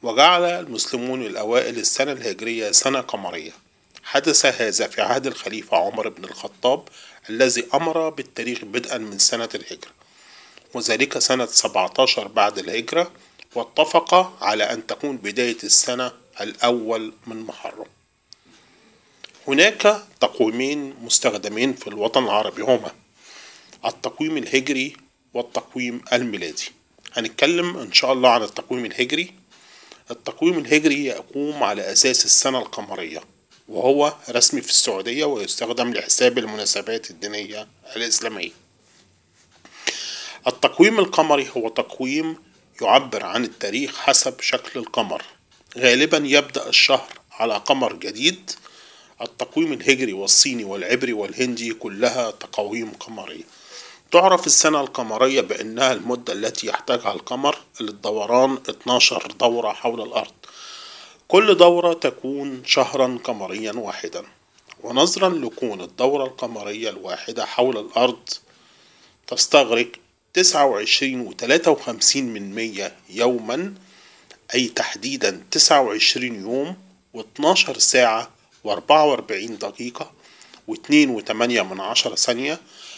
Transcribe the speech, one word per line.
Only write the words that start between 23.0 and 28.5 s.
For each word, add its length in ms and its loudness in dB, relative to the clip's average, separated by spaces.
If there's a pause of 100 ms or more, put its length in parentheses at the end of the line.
التقويم 520 -6
الهجري 600 -2 (360)
والتقويم 680 -6 (120)
الميلادي. 580 -4 (420)
هنتكلم 640 0
إن 160 -12
شاء 200 4
الله 160 6
عن 140 6
التقويم 420 -6